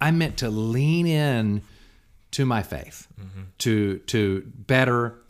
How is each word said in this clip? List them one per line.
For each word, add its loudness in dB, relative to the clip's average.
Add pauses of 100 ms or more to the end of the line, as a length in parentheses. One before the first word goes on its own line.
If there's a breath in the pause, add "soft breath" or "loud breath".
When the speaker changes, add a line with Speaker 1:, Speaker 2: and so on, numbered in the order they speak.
Speaker 1:
I 4
meant 0
to -2
lean 0
in 2 (720 soft breath)
to 0
my 0
faith -14 (120)
Speaker 2:
Mm-hmm. -16 (180)
Speaker 1:
to, 2
to 0 (120)
better 2 (140)